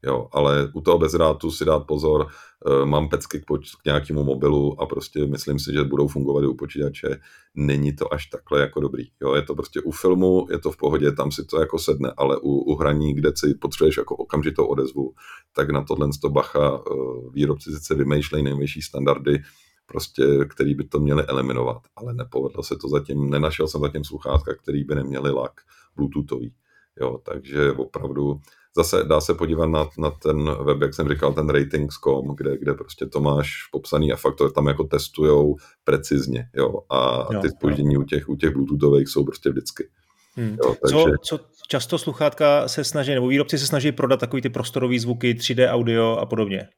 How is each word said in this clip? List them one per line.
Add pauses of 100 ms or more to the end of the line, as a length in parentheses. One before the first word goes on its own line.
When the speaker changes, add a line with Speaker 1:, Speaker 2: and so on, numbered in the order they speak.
Speaker 1:
Jo,
ale
u
toho
bezdrátu
si
dát
pozor, (400)
eh,
mám
pecky
k
poč-,
k
nějakému
mobilu
a
prostě
myslím
si,
že
budou
fungovat
i
u
počítače. (340)
Není
to
až
takhle
jako
dobrý. (180)
Jo,
je
to
prostě
u
filmu,
je
to
v
pohodě,
tam
si
to
jako
sedne,
ale
u,
u
hraní,
kde
si
potřebuješ
jako
okamžitou
odezvu, (400)
tak
na
tohle
sto
bacha, (100)
eh, (380)
výrobci
sice
vymýšlejí
nejvyšší
standardy, (440)
prostě, (240)
který
by
to
měli
eliminovat, (140)
ale
nepovedlo
se
to
zatím,
nenašel
jsem
zatím
sluchátka,
který
by
neměli
lak (440)
bluetoothový. (480)
Jo,
takže
opravdu (360)
zase
dá
se
podívat
na, (100)
na
ten (140)
web,
jak
jsem
říkal,
ten
ratings (100)
com,
kde,
kde
prostě
to
máš (200)
popsaný
a
fakt
to
tam
jako
testujou (280)
precizně,
jo, (180)
a
Speaker 2:
Jo,
Speaker 1:
ty
Speaker 2:
jo.
Speaker 1:
zpoždění
u
těch,
u
těch
bluetoothových
jsou
prostě
vždycky. (480)
Speaker 2:
Hmm. (160)
Speaker 1:
Jo,
Speaker 2:
Co,
Speaker 1:
takže (100)
Speaker 2:
co (280)
často
sluchátka
se
snaží,
nebo
výrobci
se
snaží
prodat
takový
ty
prostorový
zvuky,
tři
D
audio
a
podobně?